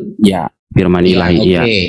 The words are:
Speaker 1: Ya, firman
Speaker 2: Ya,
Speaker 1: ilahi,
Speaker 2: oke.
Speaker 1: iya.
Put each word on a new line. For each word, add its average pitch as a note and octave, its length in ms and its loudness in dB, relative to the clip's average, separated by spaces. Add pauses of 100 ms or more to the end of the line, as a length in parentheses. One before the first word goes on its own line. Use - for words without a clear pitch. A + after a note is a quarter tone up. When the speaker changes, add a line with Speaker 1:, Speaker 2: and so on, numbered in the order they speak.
(160)
Speaker 1:
Ya, F#2+ 320 0 (240)
firman F2+ 320 2
Speaker 2:
Ya, F2+ 80 2
Speaker 1:
ilahi, F2 240 0
Speaker 2:
oke. D2 80 0
Speaker 1:
iya. F2+ 180 0 (260)